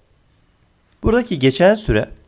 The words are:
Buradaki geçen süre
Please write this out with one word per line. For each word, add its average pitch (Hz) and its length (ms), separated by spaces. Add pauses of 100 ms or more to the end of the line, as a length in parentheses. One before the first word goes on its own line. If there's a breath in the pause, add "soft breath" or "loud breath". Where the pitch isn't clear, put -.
(1040)
Buradaki 226 360
geçen 170 360
süre 117 340 (180)